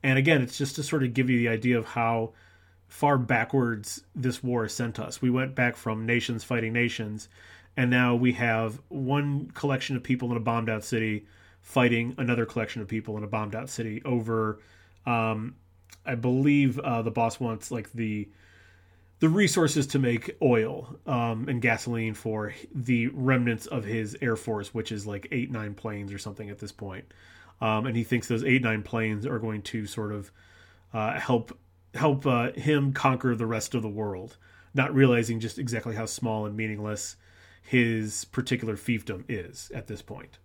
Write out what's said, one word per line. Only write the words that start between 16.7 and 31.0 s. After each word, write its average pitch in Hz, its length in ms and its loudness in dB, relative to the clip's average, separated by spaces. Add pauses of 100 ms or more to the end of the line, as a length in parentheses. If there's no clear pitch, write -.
uh, 117 220 0
the 113 80 0
boss 117 280 0
wants, 113 320 -6
like, 113 220 -8
the, 107 360 -4 (920)
the 160 80 6
resources 160 600 4
to 143 100 2
make 120 440 0
oil, 120 640 2
um, 117 420 -2
and 123 120 -2
gasoline 113 540 0
for 107 400 -4 (200)
the 120 340 0
remnants 123 580 0
of 120 180 -4
his 107 380 -4
air 120 120 2
force, 107 380 -6
which 110 180 -4
is, 104 160 -8
like, 101 240 -8
eight, 127 200 -4
nine 107 240 -6
planes 101 380 -8
or 101 60 -10
something 104 300 -12
at 104 100 -14
this 104 140 -12
point. 95 320 -12 (560)
Um, 110 260 2
and 120 80 -2
he 117 80 2
thinks 113 240 0
those 117 160 0
eight, 131 200 4
nine 110 200 0
planes 110 440 -2
are 131 120 -4
going 107 240 -4
to 107 240 -6
sort 104 260 -6
of, 104 200 -8 (640)
uh, 110 260 -2